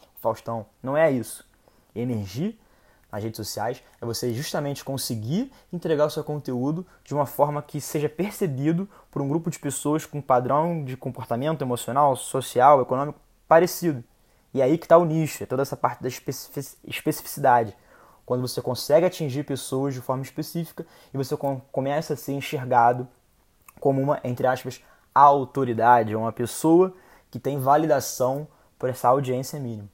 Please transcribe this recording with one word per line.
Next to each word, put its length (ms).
o 40
Faustão. 460
Não 140
é 140
isso. 360
Emergir 640
nas 100
redes 140
sociais 460
é 40
você 300
justamente 500
conseguir 680
entregar 340
o 40
seu 140
conteúdo 600
de 100
uma 120
forma 360
que 180
seja 280
percebido 800
por 120
um 60
grupo 220
de 80
pessoas 460
com 160
padrão 640
de 120
comportamento 680
emocional, 540
social, 640
econômico 380
parecido. 560
E 80
aí 180
que 100
tá 80
o 80
nicho, 380
é 40
toda 160
essa 140
parte 260
da 60
especific-, 760
especificidade. 920
Quando 160
você 200
consegue 460
atingir 380
pessoas 500
de 60
forma 220
específica 640
e 40
você 200
com-, 240
começa 440
a 20
ser 160
enxergado 760
como 220
uma, 240
entre 220
aspas, 360
autoridade, 1040
uma 160
pessoa 640
que 80
tem 200
validação 920
por 100
essa 200
audiência 520
mínima. 340